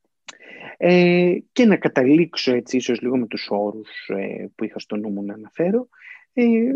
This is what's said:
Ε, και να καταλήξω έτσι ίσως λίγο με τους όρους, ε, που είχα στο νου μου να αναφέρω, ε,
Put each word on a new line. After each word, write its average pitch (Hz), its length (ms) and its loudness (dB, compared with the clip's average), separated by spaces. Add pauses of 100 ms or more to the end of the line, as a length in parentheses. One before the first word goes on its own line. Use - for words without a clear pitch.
(760)
Ε, 175 600 4 (160)
και 247 140 4
να 196 100 6
καταλήξω 143 800 2
έτσι 123 220 -4
ίσως 120 240 -2
λίγο 123 160 -2
με 120 100 -2
τους - 240 -10
όρους, 104 580 -6
ε, 98 460 -8
που 113 100 -8
είχα 107 140 -10
στο 107 180 -10
νου 107 140 -6
μου 101 140 -8
να 101 100 -10
αναφέρω, 175 540 -4 (440)
ε, 247 120 0 (320)